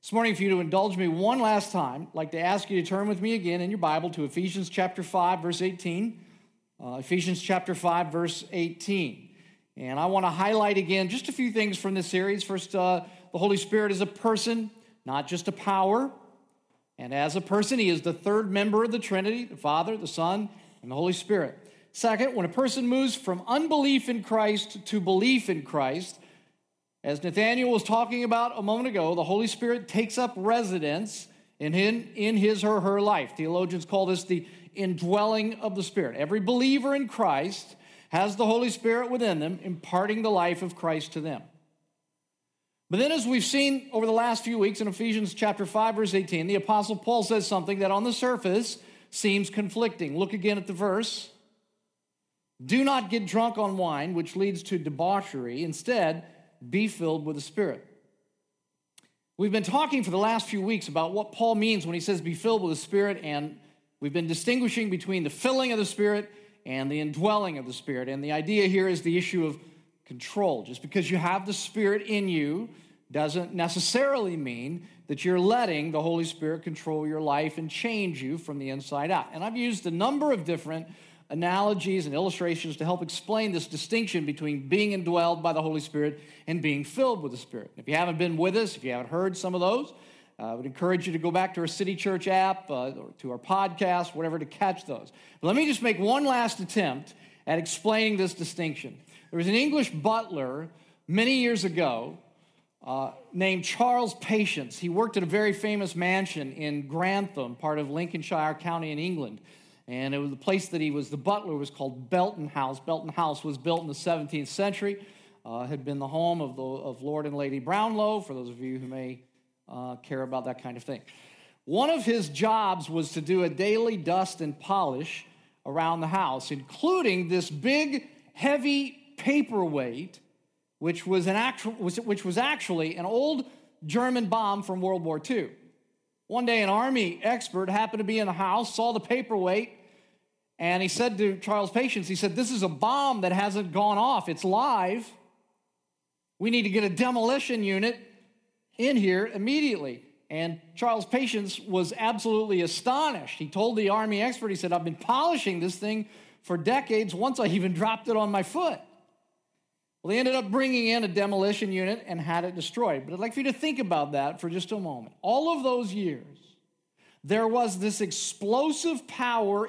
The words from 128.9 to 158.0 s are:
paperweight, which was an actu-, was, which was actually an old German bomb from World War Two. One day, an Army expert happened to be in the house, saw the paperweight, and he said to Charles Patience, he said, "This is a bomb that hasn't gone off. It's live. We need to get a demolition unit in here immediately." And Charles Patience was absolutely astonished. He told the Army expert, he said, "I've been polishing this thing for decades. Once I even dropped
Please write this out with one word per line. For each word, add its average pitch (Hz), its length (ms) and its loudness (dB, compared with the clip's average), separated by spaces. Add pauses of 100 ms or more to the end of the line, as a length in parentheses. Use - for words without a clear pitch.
paperweight, 180 1040 0 (580)
which 165 260 -2
was 185 220 2
an 190 80 2
actu-, 226 420 -2
was, 180 220 -4
which 208 240 -2
was 180 140 -2
actually 185 580 0
an 175 100 -6
old 262 380 2 (420)
German 240 420 2
bomb 202 360 0
from 185 160 -4
World 185 240 0
War 160 160 -2
Two. 160 300 -2 (800)
One 240 180 -2
day, 233 160 4
an 196 80 4
Army 214 520 2
expert 196 480 0
happened 202 300 0
to 214 60 -2
be 220 140 0
in 208 80 2
the 185 40 -2
house, 196 420 0
saw 233 200 2
the 220 80 0
paperweight, 220 680 0 (880)
and 175 240 0
he 190 60 0
said 220 300 0
to 196 220 2
Charles 202 320 0
Patience, 226 360 0
he 185 80 -2
said, 175 220 0
"This 247 140 0
is 214 120 0
a 185 60 2
bomb 240 500 2
that 185 140 2
hasn't 196 400 0
gone 208 240 4
off. 226 320 2
It's 165 160 -4
live. 214 640 2 (1300)
We 220 120 2
need 240 100 4
to 196 80 2
get 208 160 2
a 196 40 2
demolition 240 760 2
unit 196 340 0 (800)
in 262 180 2
here 196 300 4
immediately." 208 800 -2 (260)
And 165 300 -4 (160)
Charles 226 300 0
Patience 220 540 -2
was 185 380 0
absolutely 214 640 2
astonished. 247 800 0
He 156 80 -6
told 214 300 0
the 208 120 2
Army 214 320 2
expert, 240 280 -2
he 190 60 -2
said, 170 180 -2
"I've 175 100 0
been 165 120 -4
polishing 247 640 2
this 180 160 -2
thing 214 300 -4 (360)
for 175 140 -2
decades. 214 580 0
Once 240 240 0
I 214 80 2
even 180 260 2
dropped 220 340 0